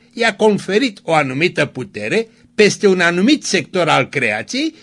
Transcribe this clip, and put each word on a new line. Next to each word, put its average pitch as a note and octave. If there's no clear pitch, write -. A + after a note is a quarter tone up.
i-a A3+
conferit G#3+
o D#3+
anumită D3
putere B2+
peste G#3
un F#3
anumit F3+
sector E3+
al C#3
creației C#3